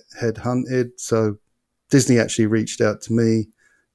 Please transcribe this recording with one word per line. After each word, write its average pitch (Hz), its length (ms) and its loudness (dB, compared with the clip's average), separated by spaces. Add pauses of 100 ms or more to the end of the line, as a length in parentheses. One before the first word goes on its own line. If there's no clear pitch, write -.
(180)
headhunted. 123 760 -4
So 110 400 -2 (540)
Disney 127 280 4
actually 110 280 0
reached 110 340 -2
out 107 220 0
to 113 100 -6
me, 113 360 0 (460)